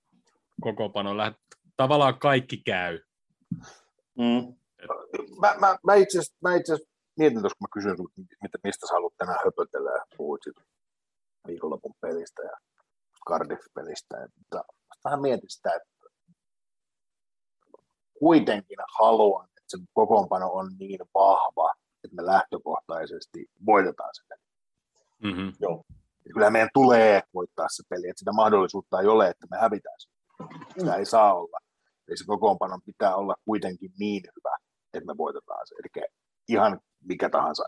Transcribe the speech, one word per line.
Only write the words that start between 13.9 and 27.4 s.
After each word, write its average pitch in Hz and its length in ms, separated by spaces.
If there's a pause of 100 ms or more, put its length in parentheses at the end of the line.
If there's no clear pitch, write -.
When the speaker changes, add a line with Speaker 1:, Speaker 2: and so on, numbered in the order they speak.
Speaker 3:
Ja, 62 100 (100)
mutta - 260 (400)
vähän 139 180
mietin 131 280
sitä, - 260
että - 140 (2250)
kuitenkin 139 580 (220)
haluan, 110 460
että - 220
se 92 100 (160)
kokoonpano 95 580
on 95 280
niin 95 200 (140)
vahva, 95 600 (300)
että - 120
me 85 100
lähtökohtaisesti 82 1200 (200)
voitetaan 101 480
se - 160
peli. - 120 (840)
Speaker 1:
Mm-hmm. 95 360
Speaker 2:
Joo. 92 240 (420)
Speaker 3:
Ja - 80
kyllähän 107 200
meidän 110 200
tulee 113 480 (120)
voittaa 87 360